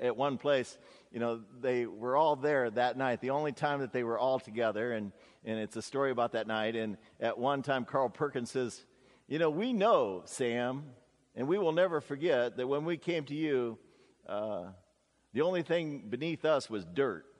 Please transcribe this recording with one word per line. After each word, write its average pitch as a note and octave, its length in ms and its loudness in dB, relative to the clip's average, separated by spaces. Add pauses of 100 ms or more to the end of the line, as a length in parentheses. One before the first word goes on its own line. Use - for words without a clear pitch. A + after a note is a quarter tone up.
at B2 160 0
one C3+ 220 0
place, C#3 400 2 (340)
you A#2 80 -6
know, A#2 220 -2 (180)
they B2 240 2
were A2+ 320 -2
all D3+ 180 6
there C3+ 360 2
that B2 260 2
night, C3 240 0
the B2+ 100 -2
only D3 220 0
time C#3+ 280 -2
that B2+ 120 -4
they B2 120 0
were A#2 140 0
all C3 220 2
together. A2+ 520 0
And, G#2 200 -4 (320)
and A2 160 -4
it's G#2+ 160 -8
a A2+ 60 -4
story C#3 280 0
about A#2+ 220 0
that A2 140 -2
night. A2 280 0
And A2 220 -4 (240)
at A2+ 180 0
one C3+ 240 0
time, C3 220 0
Carl C3+ 240 0
Perkins C#3 420 -4
says, B2+ 340 -4 (440)
"You C#3+ 100 -2
know, E3 100 4
we G3 240 0
know, D#3+ 520 4
Sam, B2 640 -2 (500)
and A#2+ 100 -4
we E3+ 100 2
will F3 160 2
never E3+ 280 2
forget C3+ 560 0
that B2+ 100 -2
when C#3+ 180 0
we E3+ 120 -2
came E3 300 -2
to C#3 80 -8
you, C3 440 0 (480)
uh, G#2 380 -4 (680)
the B2 100 0
only F3+ 200 2
thing D3 460 -2
beneath C#3+ 360 -4
us D3+ 240 4
was G#2 160 -4
dirt." F2+ 420 -2 (140)